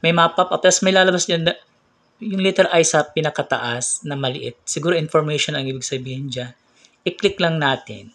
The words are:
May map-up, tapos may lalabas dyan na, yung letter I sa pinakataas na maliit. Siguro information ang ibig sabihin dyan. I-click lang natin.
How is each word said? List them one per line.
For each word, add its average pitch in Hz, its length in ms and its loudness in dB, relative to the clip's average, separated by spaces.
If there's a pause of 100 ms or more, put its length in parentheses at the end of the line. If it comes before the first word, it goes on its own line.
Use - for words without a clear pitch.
May 165 80 4
map-up, 170 480 2
tapos 185 240 4
may 190 80 4
lalabas 185 320 4
dyan 170 240 0
na, - 80 -2 (640)
yung 190 240 -4
letter 190 240 4
I 170 160 4
sa 156 160 2
pinakataas 131 1040 -4
na 147 80 -6
maliit. 131 560 -6
Siguro 165 240 -2
information 151 640 0
ang 139 80 -4
ibig 131 240 -6
sabihin 131 400 -8
dyan. 123 240 -8 (560)
I-click 185 320 -2
lang 165 160 0
natin. 135 580 -4